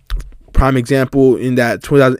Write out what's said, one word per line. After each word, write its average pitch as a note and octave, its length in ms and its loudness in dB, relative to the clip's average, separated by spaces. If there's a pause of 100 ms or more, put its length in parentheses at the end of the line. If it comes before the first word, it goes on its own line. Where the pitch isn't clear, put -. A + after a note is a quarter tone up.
(520)
Prime C3+ 240 2
example C3 600 0
in B2 180 -4
that A#2+ 300 -2
two C#3+ 140 0
thousand, C3 220 2